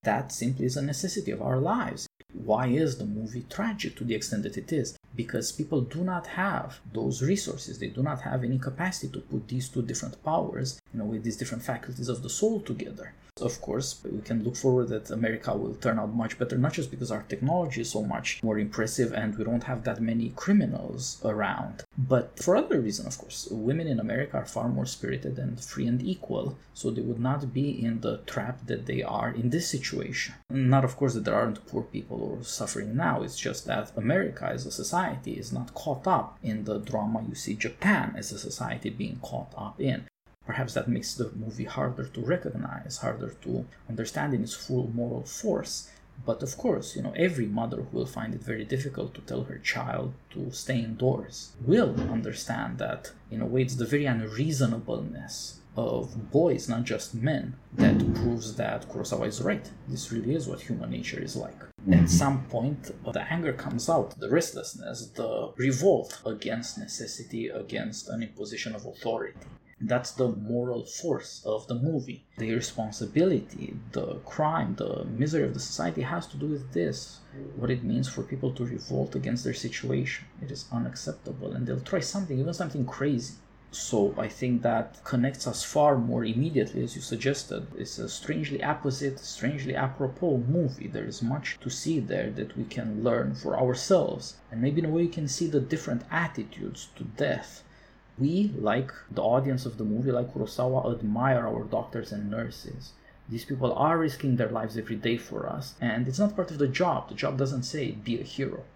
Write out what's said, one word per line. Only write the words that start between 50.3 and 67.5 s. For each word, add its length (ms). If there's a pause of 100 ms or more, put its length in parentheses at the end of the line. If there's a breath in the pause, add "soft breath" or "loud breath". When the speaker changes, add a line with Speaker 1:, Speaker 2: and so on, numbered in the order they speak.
Speaker 1:
to 200
stay 280
indoors 840
will 340 (160)
understand 680
that, 340 (180)
in 120
a 40
way, 140
it's 160
the 80
very 220
unreasonableness 1500 (160)
of 560
boys, 360
not 160
just 300
men, 400 (200)
that 240 (160)
proves 420
that 320
Kurosawa 400
is 140
right. 280 (160)
This 240
really 240
is 140
what 140
human 280
nature 320
is 140
like. 240
Speaker 2:
Mm-hmm. 340
Speaker 1:
At 160
some 360
point, 440 (220)
the 180
anger 220
comes 360
out, 300
the 120
restlessness, 800
the 480
revolt 680
against 520
necessity, 680
against 600